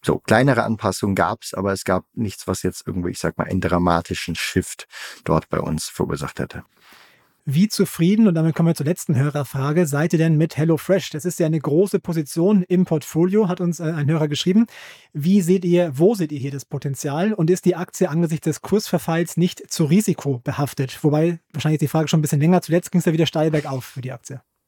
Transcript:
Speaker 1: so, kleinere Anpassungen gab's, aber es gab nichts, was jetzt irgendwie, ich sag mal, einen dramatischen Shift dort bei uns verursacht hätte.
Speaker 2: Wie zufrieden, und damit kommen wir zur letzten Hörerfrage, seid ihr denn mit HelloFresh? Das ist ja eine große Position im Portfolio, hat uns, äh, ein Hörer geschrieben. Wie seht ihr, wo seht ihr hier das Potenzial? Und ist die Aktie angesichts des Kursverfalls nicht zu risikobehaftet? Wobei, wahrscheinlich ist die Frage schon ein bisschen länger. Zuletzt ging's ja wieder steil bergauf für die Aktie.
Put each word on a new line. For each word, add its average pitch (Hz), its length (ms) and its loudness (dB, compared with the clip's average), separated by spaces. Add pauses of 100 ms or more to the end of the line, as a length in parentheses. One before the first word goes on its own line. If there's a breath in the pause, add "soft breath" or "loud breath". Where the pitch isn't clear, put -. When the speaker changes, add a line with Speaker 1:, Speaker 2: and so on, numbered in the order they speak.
Speaker 1:
so, - 140 2
kleinere 117 440 2
Anpassungen 107 520 -2
gab's, 95 400 -2
aber 98 180 -2
es 95 120 -6
gab 92 280 0
nichts, - 340 -6
was 92 160 -4
jetzt - 240 -6
irgendwie, 90 260 -4
ich - 60 -10
sag - 200 -4
mal, - 60 -2
einen 95 180 -2
dramatischen 87 720 0
Shift - 520 -4 (380 loud breath)
dort 80 240 2
bei 80 100 -2
uns - 280 -4
verursacht - 520 -6
hätte. - 260 -8 (840 soft breath)
Speaker 2:
Wie 160 220 2
zufrieden, 202 600 2
und 170 60 2
damit 160 200 2
kommen 165 140 2
wir 165 60 2
zur 139 100 -6
letzten 147 320 -2
Hörerfrage, 143 720 0
seid 143 260 0
ihr 165 60 2
denn 160 180 4
mit 156 220 0
HelloFresh? 165 500 0
Das 151 160 -10
ist 175 160 -4
ja 165 60 2
eine 156 140 0
große 180 380 2
Position 175 640 0
im 180 220 2
Portfolio, 180 640 0
hat 180 140 -2
uns, 175 180 -2
äh, 165 40 -8
ein 151 260 -2
Hörer 156 180 2
geschrieben. 185 380 2 (480 loud breath)
Wie 175 260 2
seht 180 240 2
ihr, 175 300 2
wo 180 200 4
seht 160 180 -4
ihr 143 80 -8
hier 135 100 -6
das 139 160 -10
Potenzial? 147 640 -2
Und 170 160 2
ist 180 160 2
die 175 100 4
Aktie 175 360 -4
angesichts 160 340 0
des 156 160 -2
Kursverfalls 170 800 -2
nicht - 340 -2
zu 165 140 0
risikobehaftet? 143 1160 -2
Wobei, 156 380 2 (140)
wahrscheinlich 156 220 0
ist 147 100 -2
die - 20 -4
Frage 160 200 0
schon 160 100 2
ein 151 40 2
bisschen 151 180 0
länger. 175 200 4
Zuletzt 170 320 -2
ging's 175 140 2
ja 165 80 2
wieder 160 100 2
steil 156 260 0
bergauf 143 360 -4
für - 160 -14
die 131 100 -10
Aktie. 131 300 -16 (260)